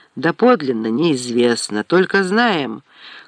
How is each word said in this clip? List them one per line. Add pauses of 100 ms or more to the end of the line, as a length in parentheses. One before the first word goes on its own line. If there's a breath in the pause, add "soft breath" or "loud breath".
(160 loud breath)
доподлинно
неизвестно,
только
знаем, (440 loud breath)